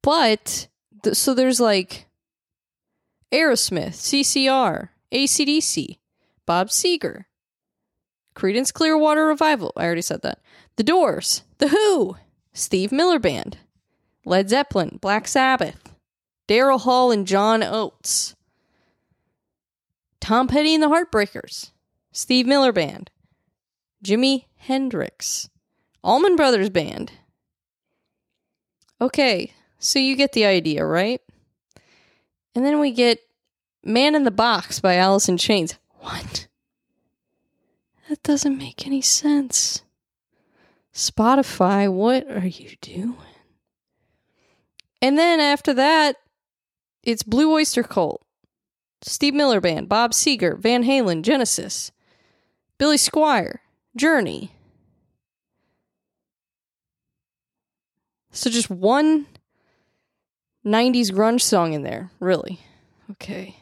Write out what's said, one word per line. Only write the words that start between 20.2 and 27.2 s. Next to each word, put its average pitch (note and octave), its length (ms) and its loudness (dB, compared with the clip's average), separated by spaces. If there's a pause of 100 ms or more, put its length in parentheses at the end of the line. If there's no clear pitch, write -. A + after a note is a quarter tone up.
Tom A#3+ 280 0
Petty D4+ 260 2
and D#4 80 2
the D4+ 60 2
Heartbreakers, - 800 -2 (400)
Steve B3+ 360 0
Miller C4+ 260 4
Band, D#3+ 380 -4 (960)
Jimi B3+ 400 2 (120)
Hendrix, - 920 -6 (560)
Allman E4+ 320 2
Brothers B3 340 2
Band. - 420 -6 (1900)